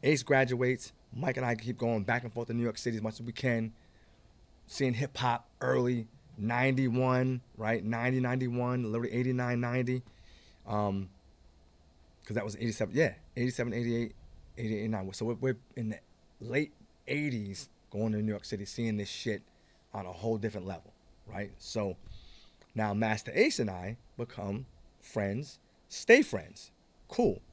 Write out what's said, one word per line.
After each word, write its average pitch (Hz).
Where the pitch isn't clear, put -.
Ace 143
graduates. 127
Mike 131
and 127
I 120
keep 117
going 117
back 120
and 113
forth 120
to 117
New 117
York 117
City 117
as 107
much 110
as -
we 117
can. 113
Seeing 131
hip 131
hop 120
early, 123
ninety-one, 127
right? 110
Ninety, 120
ninety-one, 123
literally 117
eighty-nine, 123
ninety. 123
Um, 101
'cause 110
that 107
was 104
eighty-seven, 107
yeah, 139
eighty-seven, 120
eighty-eight, 117
eighty-eight, 110
ninety. 95
So -
we're, 120
we're 131
in 113
the 107
late 127
eighties 123
going 110
to 107
New 107
York 101
City, 101
seeing 110
this 101
shit -
on 101
a 90
whole 110
different 101
level, 87
right? 101
So 101
now 107
Master 107
Ace 247
and 107
I 92
become 104
friends, 107
stay -
friends. 90
Cool. 165